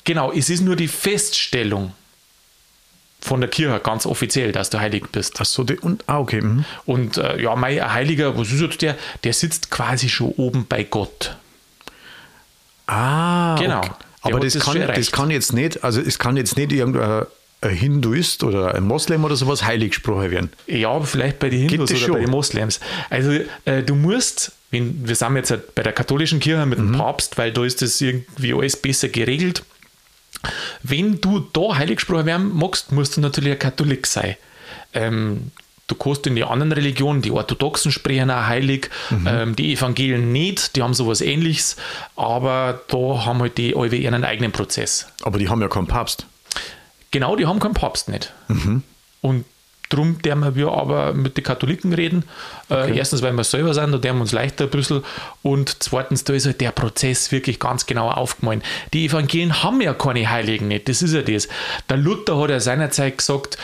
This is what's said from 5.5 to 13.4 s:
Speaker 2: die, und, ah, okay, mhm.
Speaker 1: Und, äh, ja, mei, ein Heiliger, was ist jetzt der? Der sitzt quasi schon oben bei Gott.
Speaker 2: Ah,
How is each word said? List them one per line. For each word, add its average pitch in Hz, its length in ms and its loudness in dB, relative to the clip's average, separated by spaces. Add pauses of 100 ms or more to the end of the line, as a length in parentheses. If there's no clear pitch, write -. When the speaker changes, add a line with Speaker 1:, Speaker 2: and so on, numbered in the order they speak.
Speaker 2:
die, 120 140 0
und, 175 300 -2
ah, 147 120 0
okay, 113 220 0
mhm. 113 220 2 (220)
Speaker 1:
Und, 123 320 -2
äh, - 240 0
ja, 117 140 0
mei, 135 280 0
ein 110 100 0
Heiliger, 139 440 0
was 113 140 -2
ist 139 100 2
jetzt 160 200 -2
der? 151 140 0 (280)
Der 117 100 0
sitzt - 380 -2
quasi 120 380 0
schon 120 280 0
oben 127 320 0
bei 110 140 0
Gott. - 520 -4 (1500)
Speaker 2:
Ah, 165 720 2